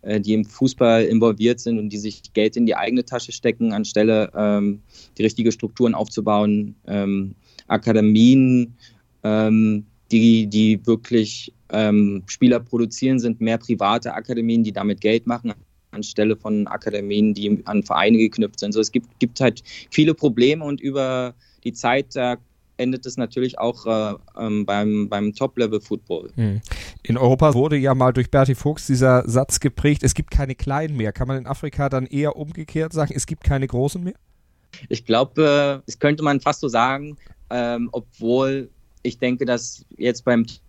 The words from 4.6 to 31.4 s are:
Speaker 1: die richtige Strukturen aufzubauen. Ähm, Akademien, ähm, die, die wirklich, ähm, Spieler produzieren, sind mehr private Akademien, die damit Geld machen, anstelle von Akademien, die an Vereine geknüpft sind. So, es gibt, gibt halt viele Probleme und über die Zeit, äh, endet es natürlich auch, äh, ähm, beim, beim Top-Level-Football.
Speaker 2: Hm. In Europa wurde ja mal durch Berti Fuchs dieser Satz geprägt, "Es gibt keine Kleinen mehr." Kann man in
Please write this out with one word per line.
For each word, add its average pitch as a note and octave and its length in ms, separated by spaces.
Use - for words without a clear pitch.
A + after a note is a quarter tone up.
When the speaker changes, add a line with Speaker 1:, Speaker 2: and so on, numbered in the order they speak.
Speaker 1:
die A2 60
richtige A2 280
Strukturen A2+ 440
aufzubauen. G#2 800
Ähm, G2 480
Akademien, A#2 1080
ähm, A2 600
die, A2+ 360
die G#2+ 380
wirklich, A2+ 680
ähm, G#2 560
Spieler B2 320
produzieren, A#2+ 600
sind A#2 220
mehr A2+ 160
private G#2+ 560
Akademien, A#2 500
die G#2+ 100
damit G2 280
Geld A2 260
machen, A#2 260
anstelle G#2+ 440
von G#2 320
Akademien, G#2 680
die G2+ 320
an G#2 180
Vereine G#2 340
geknüpft A2 420
sind. G#2 140
So, A2 60
es A2 120
gibt, - 280
gibt A#2+ 200
halt B2 240
viele D#3 240
Probleme C#3+ 500
und C#3+ 180
über C3 520
die A#2 100
Zeit, C3+ 420
äh, B2 220
endet B2+ 280
es B2+ 120
natürlich B2 420
auch, A#2 260
äh, G#2+ 300
ähm, G#2 260
beim, G#2 440
beim G#2 240
Top-Level-Football. G#2+ 1040
Speaker 2:
Hm. G#2+ 260
In A2+ 140
Europa C3 360
wurde D3 220
ja C3+ 180
mal B2+ 200
durch B2+ 180
Berti C3+ 240
Fuchs - 320
dieser B2+ 420
Satz B2+ 300
geprägt, D3 440
"Es A#2+ 100
gibt - 180
keine C3 240
Kleinen D3+ 400
mehr." G#2+ 160
Kann B2+ 160
man C3+ 100
in B2+ 80